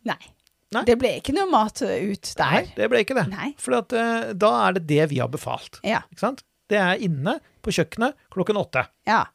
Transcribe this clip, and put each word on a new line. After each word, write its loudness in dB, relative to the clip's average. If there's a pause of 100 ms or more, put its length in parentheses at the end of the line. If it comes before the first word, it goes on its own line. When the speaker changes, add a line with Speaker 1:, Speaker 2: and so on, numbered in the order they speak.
Speaker 1:
Nei. -4 (540)
Speaker 2:
Nei? -2
Speaker 1:
Det 6
ble 0
ikke -4
noe 0
mat 2
ut -4
der. 0
Speaker 2:
Nei, 2
det -2
ble 2
ikke -2
det. 0
Speaker 1:
Nei. -6
Speaker 2:
For -2
at, -2
eh, -2
da 4
er 2
det -10
det 4
vi -2
har 0
befalt. -8
Speaker 1:
Ja. 0
Speaker 2:
Ikke -10
sant? -4 (280)
Det 2
er 2
inne 0 (220)
på -6
kjøkkenet -2 (140)
klokken -2
åtte. -2 (180)
Speaker 1:
Ja. 2